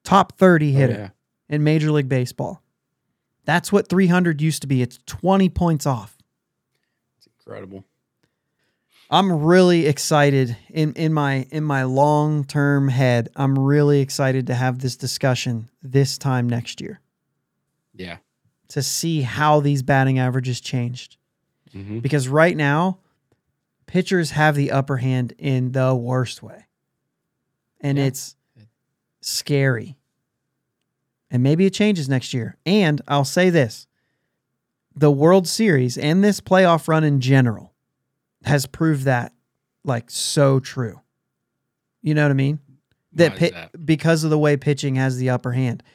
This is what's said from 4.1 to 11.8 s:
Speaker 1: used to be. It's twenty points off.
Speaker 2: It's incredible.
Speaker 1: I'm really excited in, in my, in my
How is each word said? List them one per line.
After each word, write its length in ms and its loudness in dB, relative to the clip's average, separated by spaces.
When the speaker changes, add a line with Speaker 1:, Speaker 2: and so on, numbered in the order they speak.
Speaker 1:
used 220 -2
to 40 -8
be. 140 0
It's 240 -6
twenty 440 0
points 360 -2
off. 320 -6
Speaker 2:
It's 100 -20
incredible. 580 -18
Speaker 1:
I'm 340 2
really 420 4
excited 720 0
in, 220 -2
in 200 -2
my, 380 -2
in 120 -6
my 200 -2